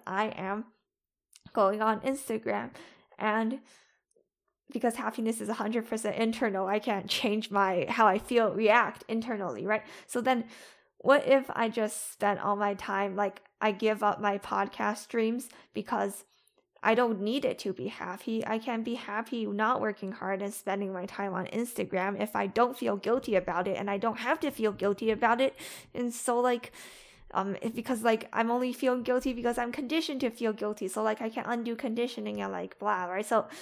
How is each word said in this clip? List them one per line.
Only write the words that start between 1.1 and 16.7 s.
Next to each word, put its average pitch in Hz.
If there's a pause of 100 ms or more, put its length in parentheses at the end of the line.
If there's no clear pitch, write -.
going 208
on 220
Instagram. 226 (480)
And 226 (1120)
because 233
happiness 226
is 208
a 220
hundred 226
percent 220
internal, 220
I 202
can't 202
change 214
my, 190
how 226
I 196
feel, 233
react 220
internally, 214
right? 214 (240)
So -
then 247 (540)
what 277
if 269
I 226
just 220
spent 202
all 202
my 202
time, 196
like, 196 (200)
I 214
give 214
up 208
my 202
podcast 208
dreams 226 (260)
because 202 (580)